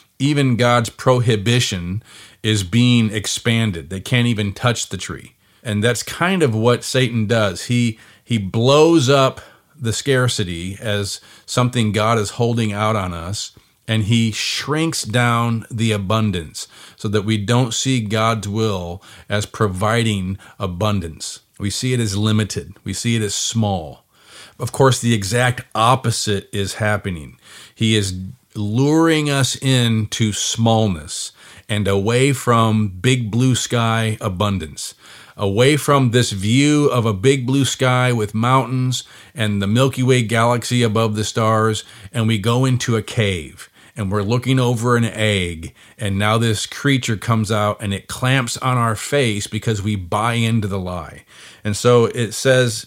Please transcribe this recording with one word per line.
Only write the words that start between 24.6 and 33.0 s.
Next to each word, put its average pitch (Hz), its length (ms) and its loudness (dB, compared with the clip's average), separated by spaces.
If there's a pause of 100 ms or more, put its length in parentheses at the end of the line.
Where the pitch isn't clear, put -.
Of 120 100 -6
course, 131 300 4
the 117 140 2
exact 120 500 0 (100)
opposite 110 800 0
is 98 220 -4
happening. 95 640 -4 (380)
He 110 220 2
is 95 180 0 (400)
luring 147 760 2
us 139 280 0
into 120 760 0
smallness 110 1000 0 (360)
and 104 180 -2
away 113 460 2
from 113 560 2
big 110 420 0